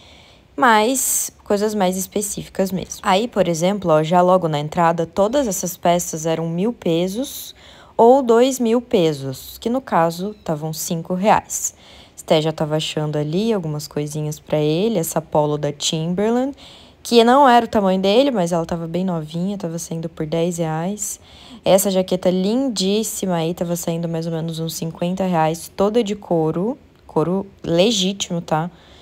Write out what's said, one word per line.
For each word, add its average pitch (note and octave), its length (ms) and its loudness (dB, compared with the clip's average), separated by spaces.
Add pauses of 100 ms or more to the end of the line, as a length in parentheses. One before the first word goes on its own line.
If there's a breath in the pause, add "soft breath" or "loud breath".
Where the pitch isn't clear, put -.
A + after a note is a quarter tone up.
(540 loud breath)
mas A#3+ 760 2 (140)
coisas G#3 300 0
mais F#3 220 2
específicas F#3+ 760 -4
mesmo. - 320 -8
Aí, G#3 240 2
por F#3 220 0
exemplo, F3 420 0
ó, D#3 120 4
já F3 200 4
logo F3+ 260 4
na D3 120 -2
entrada, E3 460 0
todas A3+ 400 0
essas F3+ 300 -6
peças E3+ 480 0
eram E3 240 -2
mil F3+ 240 -2
pesos F#3+ 840 -4 (420 loud breath)
ou B3 260 8
dois B3 360 4
mil A#3+ 220 2
pesos, D#3 760 -2
que - 100 -4
no B3+ 120 -2
caso F3 580 -2
estavam D#3 340 -6
cinco E3 420 -6
reais. - 600 0 (420 loud breath)
Sté D#3+ 240 2
já D#3 120 0
tava D#3 240 -2
achando D3+ 400 -4
ali E3+ 360 -2
algumas D#3 340 -4
coisinhas D3+ 520 -6
pra - 200 -4
ele, F3 400 0
essa E3 220 -4
polo D3+ 380 0
da D3 140 -4
Timberland, G3+ 840 -2 (480 loud breath)
que A#3 200 6
não C4 260 6
era A#3+ 160 6
o A3 40 -6
tamanho F#3+ 340 2
dele, A#3+ 300 4
mas F3 180 0
ela E3 160 0
tava E3 220 -6
bem F3 160 -2
novinha, E3+ 520 -4
tava E3+ 220 -6
saindo E3 300 -8
por D#3+ 180 -8
dez E3 320 -2
reais. E3+ 640 -4 (440 loud breath)
Essa F#3+ 240 4
jaqueta F#3 420 0
lindíssima G3 1080 -2
aí E3 180 -2
tava E3+ 220 -4
saindo E3+ 320 -4
mais E3 180 -4
ou E3 60 -6
menos D#3+ 260 -6
uns D#3+ 160 -6
cinquenta F3 480 -4
reais, E3 540 0
toda G#3+ 260 2
de G#3 140 -4
couro, E3+ 600 -2 (300)
couro F3+ 400 -2 (160)
legítimo, F#3 800 0
tá? E3 280 -2 (340 loud breath)